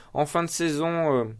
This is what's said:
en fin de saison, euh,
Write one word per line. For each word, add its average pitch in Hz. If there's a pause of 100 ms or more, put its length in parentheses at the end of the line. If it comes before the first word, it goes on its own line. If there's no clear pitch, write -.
(140)
en 147
fin 170
de 165
saison, 165
euh, 123 (140)